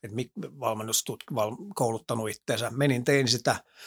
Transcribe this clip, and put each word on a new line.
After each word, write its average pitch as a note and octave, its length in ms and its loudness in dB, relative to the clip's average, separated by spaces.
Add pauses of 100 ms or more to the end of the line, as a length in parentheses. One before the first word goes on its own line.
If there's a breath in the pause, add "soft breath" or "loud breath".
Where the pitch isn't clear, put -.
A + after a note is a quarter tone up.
että G#2+ 120 -10
mik-, C#3+ 440 -8
valmennustut-, A2+ 760 -2
val-, B2 400 -2
kouluttanut A2+ 540 0
itseensä. A2+ 400 -4
Menin, B2+ 340 2
tein C#3 240 4
sitä, A#2 280 2 (320 loud breath)